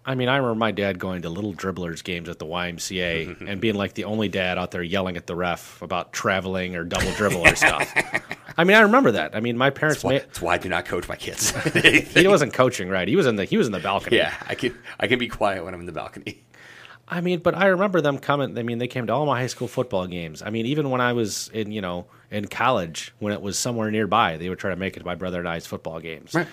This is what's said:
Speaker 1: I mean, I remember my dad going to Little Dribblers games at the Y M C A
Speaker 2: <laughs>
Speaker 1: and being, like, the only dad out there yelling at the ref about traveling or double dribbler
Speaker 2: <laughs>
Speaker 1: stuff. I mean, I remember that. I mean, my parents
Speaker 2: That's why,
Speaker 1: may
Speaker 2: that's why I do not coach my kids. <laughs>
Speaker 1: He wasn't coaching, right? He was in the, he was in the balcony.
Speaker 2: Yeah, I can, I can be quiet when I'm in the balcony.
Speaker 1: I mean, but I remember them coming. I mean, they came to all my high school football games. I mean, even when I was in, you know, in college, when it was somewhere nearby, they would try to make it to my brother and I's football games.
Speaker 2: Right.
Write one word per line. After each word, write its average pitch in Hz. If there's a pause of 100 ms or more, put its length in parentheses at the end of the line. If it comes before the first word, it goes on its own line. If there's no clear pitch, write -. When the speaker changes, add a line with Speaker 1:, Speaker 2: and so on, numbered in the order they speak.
Speaker 1:
I 135
mean, 123
I 131
remember 123
my 110
dad 98
going 92
to 85
Little 98
Dribblers 87
games 85
at 82
the 85
Y 87
M 85
C 92
A 82
Speaker 2:
<laughs> 82
Speaker 1:
and 98
being, 110
like, 98
the 104
only 107
dad 90
out 90
there 90
yelling 90
at 85
the 90
ref -
about 87
traveling 92
or 85
double 90
dribbler 180
Speaker 2:
<laughs> -
Speaker 1:
stuff. 135 (640)
I 165
mean, 196
I 220
remember 220
that. 85
I 107
mean, 117
my 131
parents 147
Speaker 2:
That's -
why, 98
Speaker 1:
may -
Speaker 2:
that's -
why 85
I 87
do 95
not 87
coach 90
my -
kids. -
<laughs> 156 (400)
Speaker 1:
He 175
wasn't 151
coaching, 113
right? 92
He 110
was 185
in 113
the, 98
he 151
was 208
in 110
the 92
balcony. 98
Speaker 2:
Yeah, 76 (140)
I -
can, - (220)
I -
can 160
be 120
quiet 95
when 92
I'm 87
in 87
the 87
balcony. - (720)
Speaker 1:
I 175
mean, 180
but 170
I 190
remember 185
them 143
coming. 139
I 117
mean, 117
they 123
came 120
to 110
all 143
my 127
high 123
school -
football 101
games. 85
I 98
mean, 113
even 143
when 127
I 123
was 110
in, 107
you 107
know, 87 (240)
in 104
college, 98
when 104
it 101
was 95
somewhere 113
nearby, 107
they 85
would 90
try 101
to 87
make 92
it -
to 80
my 87
brother 90
and 87
I's 82
football 82
games. 82
Speaker 2:
Right. 165